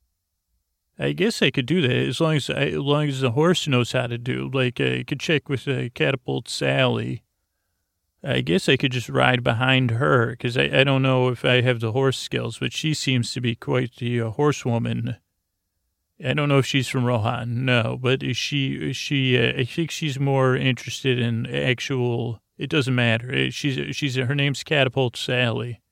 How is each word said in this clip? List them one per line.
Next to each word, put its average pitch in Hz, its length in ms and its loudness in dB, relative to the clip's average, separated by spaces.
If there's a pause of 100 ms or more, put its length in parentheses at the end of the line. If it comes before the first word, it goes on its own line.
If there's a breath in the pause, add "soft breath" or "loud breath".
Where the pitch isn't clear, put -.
(1000)
I 143 120 -2
guess 185 280 -2
I 160 80 4
could 131 160 -2
do 165 140 0
that 127 160 2
as 131 240 -2
long 160 160 2
as 143 140 -2
I, 143 160 -2
as 151 100 -2
long 147 320 0
as 135 140 -4
the 127 100 2
horse 156 380 2
knows 123 240 2
how 123 140 0
to 120 100 -6
do. 127 360 -4
Like, 127 280 0
I 127 220 0
could - 180 -8
check 151 260 0
with, 135 180 -4
uh, 127 300 -2
Catapult 135 540 -2
Sally. 127 720 0 (1000)
I 127 200 -2
guess 165 260 0
I 143 80 6
could 127 160 0
just 123 160 -4
ride 127 340 2
behind 127 500 2
her, 123 440 2
'cause 123 220 -4
I, 139 80 4
I 139 180 4
don't 135 180 4
know 127 280 4
if 123 160 -2
I 127 160 4
have 120 180 2
the 113 140 -2
horse 135 240 2
skills, 120 420 -6
but - 140 -4
she 156 200 -2
seems 127 380 0
to - 80 -6
be 123 160 -2
quite 127 400 -2
the, 120 240 -2
uh, 113 120 -2
horsewoman. 117 840 0 (1080)
I 131 120 -2
don't 147 160 0
know 139 80 6
if 127 80 4
she's 131 240 0
from 123 160 0
Rohan, 120 580 0
no, 123 340 2
but 131 240 0
is 131 140 -4
she, 139 380 -2 (160)
is 135 80 -4
she, 131 400 0
uh, 123 200 2
I 135 60 2
think 156 280 -4
she's 139 280 -4
more 135 380 2
interested 127 600 -2
in 117 280 -2
actual, 123 960 -2 (160)
it 139 120 -8
doesn't 135 240 2
matter. 120 400 0
Uh, 131 180 0
she's, 139 440 -4
she's, 135 200 -2
her 131 200 0
name's 143 280 0
Catapult 131 520 2
Sally, 120 640 -2 (120)